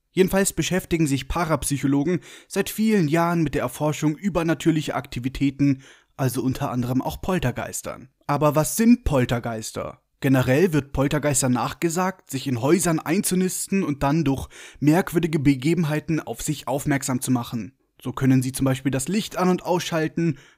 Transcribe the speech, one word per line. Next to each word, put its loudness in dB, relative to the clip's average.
Jedenfalls 2
beschäftigen 0
sich -2
Parapsychologen 0
seit -2
vielen 2
Jahren 2
mit 0
der -2
Erforschung -2
übernatürlicher 0
Aktivitäten, 0
also -2
unter -2
anderem -2
auch -8
Poltergeistern. -4
Aber 2
was 0
sind 6
Poltergeister? -2
Generell 4
wird 0
Poltergeister 0
nachgesagt, -2
sich -6
in -2
Häusern 2
einzunisten -2
und -4
dann 2
durch -2
merkwürdige 2
Begebenheiten 0
auf -8
sich -6
aufmerksam -2
zu -2
machen. -4
So -8
können 4
sie -2
zum -4
Beispiel 0
das -4
Licht -2
an- 2
und 0
ausschalten, -2